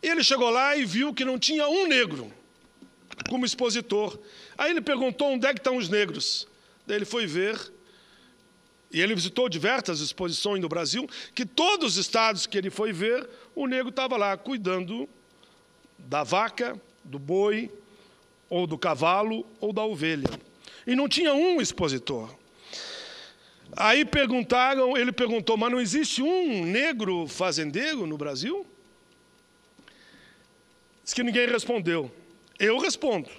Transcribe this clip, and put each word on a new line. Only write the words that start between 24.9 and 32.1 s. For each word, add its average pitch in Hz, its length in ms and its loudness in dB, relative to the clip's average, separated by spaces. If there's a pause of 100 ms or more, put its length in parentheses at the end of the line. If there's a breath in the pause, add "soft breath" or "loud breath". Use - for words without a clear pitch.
ele 247 160 2
perguntou: 226 440 0
"Mas 240 160 0
não 247 80 0
existe 247 420 0
um 302 420 2
negro 202 640 0
fazendeiro 180 800 -2
no 151 100 -6
Brasil?" 147 480 -6 (2500 loud breath)
Diz - 80 -6
que 247 100 0
ninguém 240 260 4
respondeu. 175 600 0 (480)